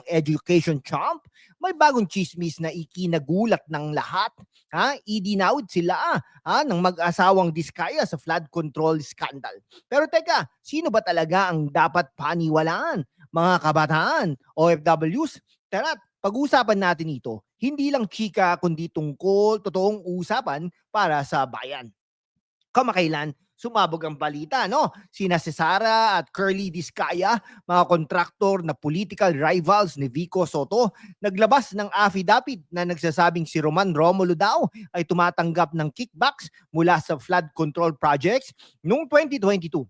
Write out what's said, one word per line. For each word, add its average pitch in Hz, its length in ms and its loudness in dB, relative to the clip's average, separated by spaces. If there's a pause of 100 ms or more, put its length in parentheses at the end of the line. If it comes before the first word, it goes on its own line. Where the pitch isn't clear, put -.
education 160 720 0
champ, 208 480 -4 (320)
may 359 160 -4
bagong 277 320 4
chismis 170 560 -4
na 160 80 -4
ikinagulat 175 960 -2
ng 151 240 -6
lahat. 180 400 -2 (400)
Ha? 233 320 -2
Idinawit 208 680 0
sila, 185 480 0
ha, - 440 -4
ng 202 160 -2
mag-asawang 180 760 2
Diskaya 185 480 -4
sa 170 160 -6
flood 165 320 -4
control 156 480 -2
scandal. 135 560 -10 (320)
Pero 294 240 2
teka, 320 360 0 (120)
sino 311 320 -6
ba 214 80 2
talaga 175 520 0
ang 151 200 -2
dapat 165 480 2
paniwalaan? 160 840 -2 (280)
Mga 175 220 2 (100)
kabataan, 160 640 2 (320)
O 165 80 6
F 165 160 4
Ws, 165 560 0 (280)
tara't 285 320 -4 (240)
pag-usapan 226 560 2
natin 165 320 0
ito. 117 320 -8 (160)
Hindi 285 320 -2
lang 247 160 0
chika, 185 560 0
kundi 165 240 -2
tungkol, 196 720 0
totoong 185 480 -2
usapan 180 640 -4 (160)
para 170 400 0
sa 143 160 0
bayan. 127 440 -10 (840)
Kamakailan, 165 580 0 (260)
sumabog 185 480 -2
ang 151 120 -8
balita, 151 520 -4
no? 254 240 0 (160)
Sina 180 320 -2
Cesara 196 800 2
at 151 100 -6
Curly 196 400 -2
Diskaya, 175 680 -2 (320)
mga 175 200 6
kontraktor 175 760 0
na 156 80 -2
political 175 600 -2
rivals 170 600 2
ni 139 140 -4
Vico 170 360 -2
Soto, 190 460 0 (300)
naglabas 208 560 2
ng 202 120 -6
affidavit 196 840 2
na 175 120 -2
nagsasabing 170 640 0
si 160 120 -2
Roman 170 320 0
Romulo 175 440 4
daw 226 300 2 (260)
ay 175 120 -4
tumatanggap 175 680 0
ng 156 160 -2
kickbacks - 640 -4 (160)
mula 165 320 2
sa 156 160 -4
flood 175 400 -2
control 160 400 0
projects 151 540 0 (340)
noong 262 240 0
twenty 285 320 2
twenty-two. 170 480 -2